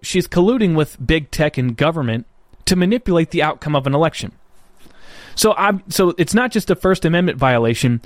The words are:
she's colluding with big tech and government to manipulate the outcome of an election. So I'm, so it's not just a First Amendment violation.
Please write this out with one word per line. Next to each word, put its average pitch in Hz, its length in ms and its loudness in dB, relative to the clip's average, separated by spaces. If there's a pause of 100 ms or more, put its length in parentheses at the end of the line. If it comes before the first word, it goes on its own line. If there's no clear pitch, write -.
she's 180 240 -2
colluding 190 480 2
with 151 280 -2
big 156 280 0
tech 151 260 -2
and 123 180 -2
government 139 520 -2 (380)
to 185 100 0
manipulate 185 560 0
the 160 100 -2
outcome 151 340 -2
of 135 120 -2
an 139 80 0
election. 156 360 -2 (1000)
So 214 220 2
I'm, 196 340 0
so 180 300 2
it's 170 160 0
not 247 160 0
just - 180 -2
a 175 60 0
First 185 280 0
Amendment 170 360 0
violation. 120 640 0